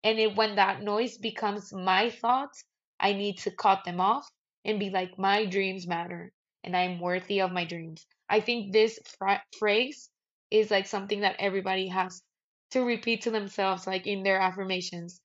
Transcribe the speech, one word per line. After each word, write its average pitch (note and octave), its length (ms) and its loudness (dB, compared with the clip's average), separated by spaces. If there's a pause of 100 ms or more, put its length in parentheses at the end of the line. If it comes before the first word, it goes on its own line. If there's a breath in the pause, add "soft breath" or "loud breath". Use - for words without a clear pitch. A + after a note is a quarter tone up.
And A3 160 2
it, G#3+ 160 2
when G#3 200 2
that G3 260 4
noise G#3 360 -2
becomes G#3 540 -4
my F#3+ 380 2
thoughts, B3+ 540 -2 (360)
I G3+ 140 2
need G3+ 260 -2
to G3 120 -4
cut F#3+ 340 2
them F3+ 160 -4
off A3+ 260 2 (380)
and G#3+ 140 0
be G3 100 -2
like, F#3 300 -4
"My G3+ 260 4
dreams F#3+ 420 -2
matter." F3 460 -6 (300)
And F3+ 120 -6
I'm F3+ 240 0
worthy F#3 420 -2
of F#3 100 0
my F3 140 -2
dreams. E3 400 -12 (240)
I G#3+ 100 4
think G#3+ 320 -4
this A3 280 4 (180)
fra-, G3 260 0 (160)
phrase A3 500 0 (400)
is, G#3+ 220 4
like, F#3+ 160 2
something G3+ 340 -4
that F#3+ 180 2
everybody F#3+ 500 0
has F#3 320 -4 (500)
to B3+ 120 2
repeat A#3 400 0
to A#3 80 0
themselves, G3 540 -2
like, F#3+ 220 -4
in G3 160 -4
their F#3+ 160 4
affirmations. F3+ 840 -2